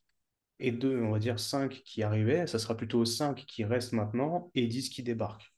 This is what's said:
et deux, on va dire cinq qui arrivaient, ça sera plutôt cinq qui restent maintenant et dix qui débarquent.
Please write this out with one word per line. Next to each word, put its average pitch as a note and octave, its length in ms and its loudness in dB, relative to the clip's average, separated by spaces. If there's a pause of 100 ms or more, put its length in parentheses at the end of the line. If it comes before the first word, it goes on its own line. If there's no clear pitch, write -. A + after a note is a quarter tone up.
(580)
et C3 120 2
deux, B2+ 300 0
on A2 100 2
va G#2+ 80 2
dire A2 220 0
cinq C#3 440 -2
qui - 200 -4
arrivaient, A2 420 4
ça A2+ 120 -2
sera A2+ 180 -2
plutôt A#2 280 2
cinq C3+ 420 0
qui - 180 -4
restent A#2 300 0
maintenant B2 600 0
et B2 140 4
dix B2+ 220 -4
qui - 120 -10
débarquent. A2+ 560 -4